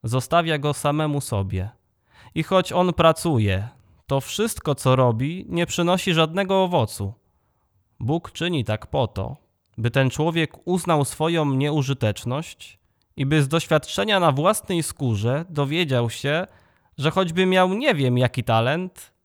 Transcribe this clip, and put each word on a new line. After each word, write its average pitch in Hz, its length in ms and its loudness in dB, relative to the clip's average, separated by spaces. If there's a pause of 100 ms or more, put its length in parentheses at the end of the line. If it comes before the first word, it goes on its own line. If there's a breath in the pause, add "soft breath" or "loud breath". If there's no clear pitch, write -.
Zostawia 151 560 0
go 147 160 -2
samemu 151 460 -2
sobie. 98 500 -4 (640 soft breath)
I 160 80 -2
choć 185 300 2
on 180 200 2
pracuje, 123 760 2 (380)
to 135 140 -2
wszystko, - 540 -4
co 131 220 4
robi, 131 520 0
nie 170 180 0
przynosi 180 480 0
żadnego 185 500 2
owocu. 120 500 -2 (840)
Bóg 147 320 -4
czyni 165 320 -2
tak 107 220 -6
po 139 200 -2
to, 120 300 -8 (420)
by 113 120 0
ten 135 200 2
człowiek 165 540 -2
uznał 170 400 2
swoją 156 500 0
nieużyteczność 135 1200 -4 (380)
i 135 100 -2
by 151 160 4
z 135 60 2
doświadczenia 160 720 0
na 165 120 4
własnej 170 500 0
skórze 123 680 -2
dowiedział 143 600 -2
się, 151 360 -4 (520 soft breath)
że 147 120 0
choćby 185 360 0
miał 185 280 4
nie 247 200 0
wiem 127 240 2
jaki 123 260 0
talent 131 680 -2 (120)